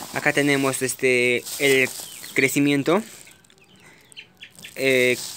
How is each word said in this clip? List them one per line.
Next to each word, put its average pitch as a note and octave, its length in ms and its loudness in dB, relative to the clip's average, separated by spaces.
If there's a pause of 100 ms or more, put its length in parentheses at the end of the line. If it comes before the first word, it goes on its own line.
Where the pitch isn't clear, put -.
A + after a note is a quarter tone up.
(140)
Acá C#3+ 180 0
tenemos, C#3 500 0
este, B2 600 0 (140)
el C3+ 300 4 (460)
crecimiento. C#3+ 680 2 (1700)
Eh, B2+ 440 2 (180)